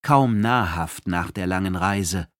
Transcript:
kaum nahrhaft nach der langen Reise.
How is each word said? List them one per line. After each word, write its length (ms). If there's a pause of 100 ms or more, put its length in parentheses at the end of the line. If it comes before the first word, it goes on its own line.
kaum 380
nahrhaft 680
nach 240
der 160
langen 280
Reise. 540 (100)